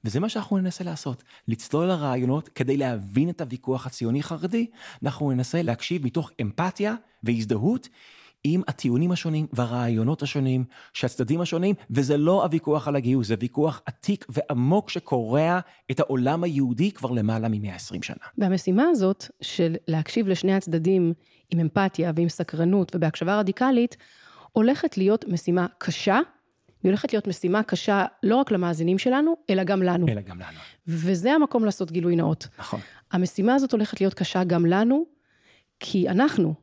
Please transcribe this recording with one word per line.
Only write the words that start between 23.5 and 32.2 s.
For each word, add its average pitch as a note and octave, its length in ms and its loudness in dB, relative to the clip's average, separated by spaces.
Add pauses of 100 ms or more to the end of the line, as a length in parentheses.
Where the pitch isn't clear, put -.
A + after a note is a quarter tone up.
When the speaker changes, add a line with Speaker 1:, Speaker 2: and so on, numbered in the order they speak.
Speaker 2:
הולכת A#3+ 460 2
להיות G3+ 300 2
משימה F3 380 0 (120)
קשה, G3+ 420 2 (640)
והיא F#3 80 4
הולכת G#3 220 0
להיות G#3+ 140 -2
משימה F#3+ 360 0
קשה G3 420 0 (180)
לא G#3+ 140 4
רק C4+ 140 2
למאזינים F3 480 2
שלנו, D4 380 2 (140)
אלא F#3+ 140 2
גם F#3+ 180 0
לנו. F3+ 260 2
Speaker 1:
אלא G#2 120 -2
גם F2+ 200 -16
לנו. - 180 -16 (280)
Speaker 2:
וזה E3+ 460 0
המקום C4+ 320 4
לעשות F#3+ 280 -2
גילוי E3+ 240 2
נאות. D#3+ 320 0 (100)